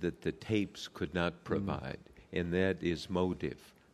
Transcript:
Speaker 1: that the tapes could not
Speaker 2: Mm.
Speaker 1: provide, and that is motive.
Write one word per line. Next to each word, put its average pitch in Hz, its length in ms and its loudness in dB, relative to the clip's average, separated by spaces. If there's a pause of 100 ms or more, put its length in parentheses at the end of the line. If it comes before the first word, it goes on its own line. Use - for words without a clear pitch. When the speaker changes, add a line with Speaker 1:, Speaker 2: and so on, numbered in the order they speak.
Speaker 1:
that 85 200 -2
the 85 100 0
tapes - 560 -2
could - 260 -6
not 87 200 2
Speaker 2:
Mm. - 100 -20
Speaker 1:
provide, 82 560 -2 (340)
and 87 200 0
that 92 280 4
is 85 280 0
motive. 90 640 -2 (200)